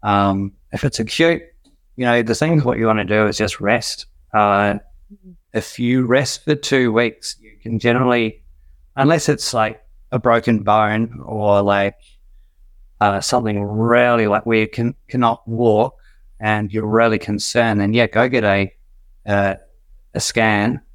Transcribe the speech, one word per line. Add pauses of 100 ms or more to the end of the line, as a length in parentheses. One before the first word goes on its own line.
Um, (180)
if
it's
acute, (520)
you
know,
the
thing,
what
you
wanna
do
is
just
rest. (260)
Uh, (720)
if
you
rest
for
two
weeks,
you
can
generally, (520)
unless
it's,
like, (300)
a
broken
bone
or,
like, (1040)
uh,
something
really,
like,
where
you
can, (140)
cannot
walk (440)
and
you're
really
concerned,
then,
yeah,
go
get
a, (540)
uh, (580)
a
scan. (160)